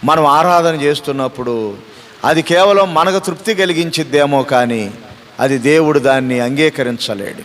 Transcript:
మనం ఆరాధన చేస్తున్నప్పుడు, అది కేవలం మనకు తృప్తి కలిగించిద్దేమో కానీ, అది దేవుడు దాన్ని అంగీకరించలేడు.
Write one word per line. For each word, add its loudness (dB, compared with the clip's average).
మనం 2
ఆరాధన 2
చేస్తున్నప్పుడు, -4
అది 2
కేవలం 2
మనకు 2
తృప్తి -6
కలిగించిద్దేమో 0
కానీ, -2
అది 0
దేవుడు 2
దాన్ని 0
అంగీకరించలేడు. -2